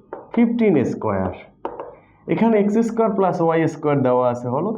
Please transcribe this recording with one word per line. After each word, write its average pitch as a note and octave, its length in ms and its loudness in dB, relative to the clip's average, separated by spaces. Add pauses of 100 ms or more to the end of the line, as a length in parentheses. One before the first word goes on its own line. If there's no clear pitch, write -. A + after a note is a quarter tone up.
(320)
ফিফটিন A#3 420 2 (180)
স্কয়ার। F#2+ 400 -4 (1000)
এখানে A3 300 2
এক্স G#3 140 0 (120)
স্কয়ার A3 300 0
প্লাস F#3 260 0
ওয়াই E3 160 2 (140)
স্কয়ার D3 220 0 (100)
দেওয়া B2+ 260 2
আছে A#2+ 220 -8
হলো E3+ 240 -2